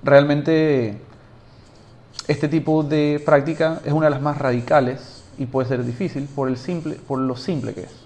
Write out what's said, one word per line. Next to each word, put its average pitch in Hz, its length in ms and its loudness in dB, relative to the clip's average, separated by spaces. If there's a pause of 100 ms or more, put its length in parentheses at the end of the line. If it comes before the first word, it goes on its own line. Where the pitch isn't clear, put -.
realmente 143 960 4 (1300)
este 156 200 0
tipo 156 340 0
de 147 420 0
práctica 160 600 2
es 147 80 -2
una 156 140 2
de 151 40 6
las 135 120 -2
más 143 160 -2
radicales 131 840 0 (160)
y 135 80 -4
puede 127 220 -2
ser 123 160 -2
difícil 135 500 -6
por 135 140 -2
el 127 80 -2
simple, 156 380 -6
por - 240 -6
lo 131 180 -2
simple 123 380 -4
que 92 80 -10
es. - 100 -14 (140)